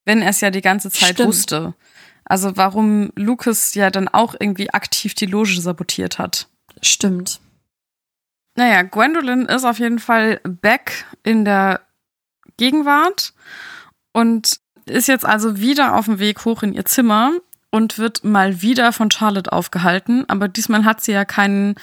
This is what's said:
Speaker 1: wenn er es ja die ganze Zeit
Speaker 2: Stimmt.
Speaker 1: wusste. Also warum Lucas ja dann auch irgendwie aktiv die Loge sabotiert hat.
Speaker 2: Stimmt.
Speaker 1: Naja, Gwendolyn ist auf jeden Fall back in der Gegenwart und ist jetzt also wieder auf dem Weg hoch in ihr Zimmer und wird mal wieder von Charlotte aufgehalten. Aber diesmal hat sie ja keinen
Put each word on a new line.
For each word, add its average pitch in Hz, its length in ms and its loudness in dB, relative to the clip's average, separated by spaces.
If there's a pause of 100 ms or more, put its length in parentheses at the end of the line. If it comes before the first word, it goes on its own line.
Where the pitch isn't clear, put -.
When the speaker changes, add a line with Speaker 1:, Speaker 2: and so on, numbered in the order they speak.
Speaker 1:
wenn 220 160 4
er 269 80 2
es 202 120 0
ja 202 100 2
die 190 100 -4
ganze 190 300 0
Zeit 180 240 2
Speaker 2:
Stimmt. 233 140 2
Speaker 1:
wusste. 170 440 -2 (520)
Also 190 320 -2
warum 208 580 2
Lucas 226 580 -2
ja 202 160 2
dann 190 180 -2
auch - 320 2
irgendwie 202 320 -2
aktiv - 440 -4
die - 100 -2
Loge 190 340 0
sabotiert 170 600 -6
hat. - 280 -6 (320)
Speaker 2:
Stimmt. 185 600 -2 (1160)
Speaker 1:
Naja, 233 280 4
Gwendolyn 254 640 0
ist 262 200 -2
auf 233 140 0
jeden 233 200 0
Fall 220 440 0
back 208 600 -2 (180)
in 220 200 2
der 196 380 2 (760)
Gegenwart 294 760 0 (800)
und 226 480 0 (260)
ist - 220 0
jetzt 262 180 0
also 214 320 0
wieder 262 380 2
auf 220 100 0
dem 208 140 0
Weg 208 260 -2
hoch 226 160 -2
in 202 120 -2
ihr - 120 -6
Zimmer 233 460 2 (400)
und 220 260 0
wird 220 260 -4
mal 196 380 2
wieder 240 320 2
von 214 160 0
Charlotte 196 420 0
aufgehalten. 185 760 0
Aber 202 200 0
diesmal 214 380 0
hat 220 160 2
sie 220 120 -2
ja 202 120 0
keinen 202 580 0